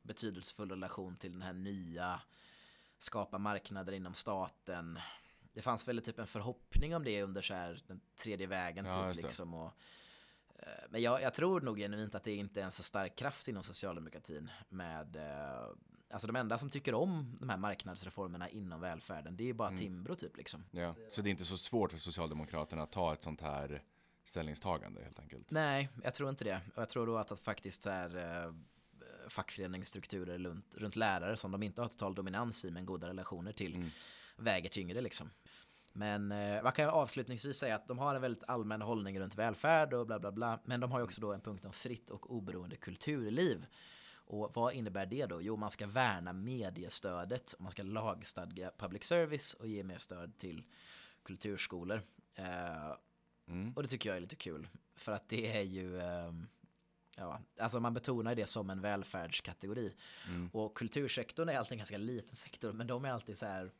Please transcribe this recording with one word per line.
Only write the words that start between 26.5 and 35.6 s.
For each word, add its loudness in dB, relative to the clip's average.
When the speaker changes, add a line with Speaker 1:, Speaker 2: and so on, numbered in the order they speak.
Speaker 1:
Och -2
jag 0
tror 2
då 4
att, 0
att -6
faktiskt -2
så 0
här, 0
eh, -6
fackföreningsstrukturer -2
runt, -4
runt -2
lärare 4
som -2
de 2
inte 0
har 2
total 0
dominans 0
i -2
men -4
goda -2
relationer -4
till -2
Speaker 2:
Mm. 0
Speaker 1:
väger 4
tyngre, 0
liksom. -2